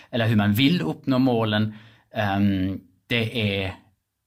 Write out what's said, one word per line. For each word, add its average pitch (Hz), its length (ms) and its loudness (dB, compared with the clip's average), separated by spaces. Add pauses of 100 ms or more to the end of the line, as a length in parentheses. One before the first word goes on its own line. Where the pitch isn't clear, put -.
(100)
eller 113 160 0
hur 113 100 2
man 104 160 2
vill 170 300 2
uppnå 151 360 -2
målen. 110 560 0 (400)
Ehm, 98 640 0 (260)
det 113 560 -2
är, 92 120 -8 (520)